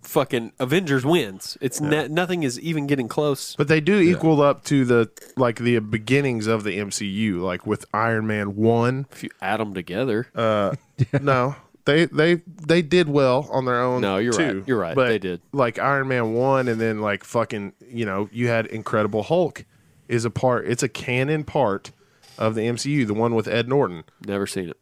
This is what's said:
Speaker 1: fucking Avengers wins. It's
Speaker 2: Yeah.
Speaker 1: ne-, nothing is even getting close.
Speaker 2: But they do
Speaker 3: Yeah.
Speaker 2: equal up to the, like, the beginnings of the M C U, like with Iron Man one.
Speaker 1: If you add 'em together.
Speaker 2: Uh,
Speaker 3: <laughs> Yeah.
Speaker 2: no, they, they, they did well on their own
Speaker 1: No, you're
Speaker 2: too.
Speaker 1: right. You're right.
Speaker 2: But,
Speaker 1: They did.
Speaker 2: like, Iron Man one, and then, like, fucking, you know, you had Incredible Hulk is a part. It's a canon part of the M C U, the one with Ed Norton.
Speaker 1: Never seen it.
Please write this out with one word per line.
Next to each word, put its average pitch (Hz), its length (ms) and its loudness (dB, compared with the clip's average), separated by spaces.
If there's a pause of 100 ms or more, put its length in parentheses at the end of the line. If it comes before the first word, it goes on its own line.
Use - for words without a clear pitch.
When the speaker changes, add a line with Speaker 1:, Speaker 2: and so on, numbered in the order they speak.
Speaker 1:
fucking 127 580 -2
Avengers 139 460 0
wins. 127 560 -2
It's 139 200 -4
Speaker 2:
Yeah. 147 80 -2
Speaker 1:
ne-, 147 200 0
nothing 175 340 -2
is 120 160 -4
even 156 280 -4
getting 135 200 0
close. 147 500 -2
Speaker 2:
But 147 100 0
they 156 140 4
do 185 160 2
Speaker 3:
Yeah. 180 180 6
Speaker 2:
equal 160 260 4
up 143 240 2
to 139 200 4
the, 120 240 4 (260)
like, 120 220 2
the 120 220 2
beginnings 110 680 0
of 110 160 0
the 98 160 -4
M 101 120 -4
C 104 160 -6
U, 98 340 0
like 90 240 -4
with 107 280 -2
Iron 110 340 0
Man 104 280 -4
one. 117 560 2
Speaker 1:
If - 120 -18
you - 60 -10 (120)
add 101 180 -2
'em 104 140 -4
together. 104 600 -4
Speaker 2:
Uh, 107 400 0 (220)
Speaker 3:
<laughs> - 0 - (140)
Yeah. 139 100 0
Speaker 2:
no, 135 340 2 (300)
they, 156 200 4
they, 160 300 2 (100)
they 165 380 0
did 160 260 2
well 139 420 2
on 135 140 0
their 123 160 0
own 127 200 0
Speaker 1:
No, 98 160 0
you're 117 160 2
Speaker 2:
too. 110 260 0
Speaker 1:
right. 95 80 -12
You're 123 120 2
right. 85 160 -2
Speaker 2:
But, 131 120 4
Speaker 1:
They 110 120 2
did. 92 220 -6 (100)
Speaker 2:
like, 123 280 0
Iron 135 280 0
Man 120 260 0
one, 131 340 2
and 113 120 -2
then, 113 220 -2
like, 101 220 -2
fucking, 110 500 -4 (160)
you 117 160 -4
know, 101 260 -4
you 120 160 -2
had 113 200 0
Incredible 107 560 -2
Hulk 165 420 -2 (420)
is 117 160 -2
a 117 60 0
part. 120 380 0
It's 120 160 -2
a 135 60 0
canon 135 540 -2
part 113 480 -2 (460)
of 110 160 0
the 110 140 -4
M 117 100 -2
C 139 140 -4
U, 143 160 2
the 104 80 0
one 117 180 2
with 110 140 0
Ed 117 200 0
Norton. 110 360 0 (240)
Speaker 1:
Never 101 180 -2
seen 92 240 -8
it. - 120 -14